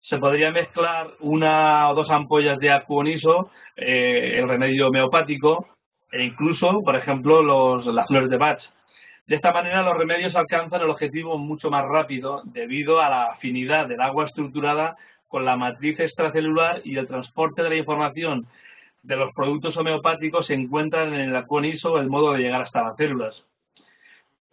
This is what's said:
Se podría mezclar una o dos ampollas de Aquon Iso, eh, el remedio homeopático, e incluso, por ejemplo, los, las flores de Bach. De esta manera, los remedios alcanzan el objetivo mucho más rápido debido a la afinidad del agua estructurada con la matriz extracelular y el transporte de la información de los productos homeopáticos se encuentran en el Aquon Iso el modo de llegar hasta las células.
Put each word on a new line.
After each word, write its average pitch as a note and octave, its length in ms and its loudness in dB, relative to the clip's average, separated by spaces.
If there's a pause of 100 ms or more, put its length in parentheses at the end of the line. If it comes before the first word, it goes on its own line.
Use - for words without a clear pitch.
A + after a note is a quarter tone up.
Se - 160 -4
podría D3 340 2
mezclar E3 600 -2 (100)
una D#3 680 4
o C#3+ 60 2
dos D3+ 160 0
ampollas D3 480 2
de C#3+ 100 2
Aquon C#3+ 380 2
Iso, D#3+ 420 2 (280)
eh, B3 600 0
el B2+ 120 0
remedio C3 400 2
homeopático, D3 800 2 (420)
e B2+ 140 -2
incluso, E3+ 580 0
por C3 140 2
ejemplo, C#3+ 440 4
los, C3 440 4
las A2+ 220 0
flores C3 220 2
de B2+ 80 0
Bach. D3+ 220 2 (680)
De D3+ 100 0
esta F3 180 2
manera, F3+ 300 0
los F3 140 2
remedios F3 380 -2
alcanzan E3+ 460 -2
el D#3+ 80 0
objetivo D#3 480 -4
mucho D3+ 340 -6
más C#3 140 0
rápido C#3 580 -4
debido C3+ 560 -2
a D3 100 2
la B2+ 180 0
afinidad C3 600 -4
del A#2+ 140 -6
agua C#3 240 0
estructurada D3 720 -4 (320)
con C3 160 -4
la B2+ 100 2
matriz B2 460 -4
extracelular D#3 840 0
y C#3 140 -8
el B2+ 100 -6
transporte D3+ 560 -4
de E3 60 0
la D#3+ 80 0
información D3+ 680 -4 (560)
de C3+ 140 -4
los C3 180 -2
productos D3 440 -4
homeopáticos D#3 720 -2
se D3 80 -2
encuentran D3+ 580 -2
en C#3 160 -4
el B2+ 80 -2
Aquon C#3+ 260 -2
Iso D#3+ 360 -2
el C3+ 100 -2
modo D3 240 2
de C3+ 60 0
llegar B2+ 240 0
hasta A#2+ 200 -2
las A2+ 140 -6
células. B2+ 480 -4 (1080)